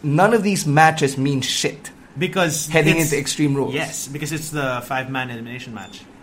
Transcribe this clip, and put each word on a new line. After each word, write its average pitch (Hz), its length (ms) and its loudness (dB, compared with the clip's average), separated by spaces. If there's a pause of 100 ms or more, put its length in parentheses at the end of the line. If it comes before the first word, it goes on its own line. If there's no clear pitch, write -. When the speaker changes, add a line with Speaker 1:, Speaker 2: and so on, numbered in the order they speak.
Speaker 1:
none 175 320 4
of 214 80 4
these 196 240 0
matches 151 500 4
mean 139 240 0
shit - 520 -4 (260)
Speaker 2:
Because 180 480 0
Speaker 1:
heading 160 320 4
Speaker 2:
it's 156 140 2
Speaker 1:
into 143 80 2
Extreme 143 340 0
Rules. 131 200 -2
Speaker 2:
Yes, - 340 -6
because 151 240 -8
it's - 180 -6
the 131 340 -4
five-man 131 460 -4
elimination 120 420 -12
match. 98 300 -14 (200)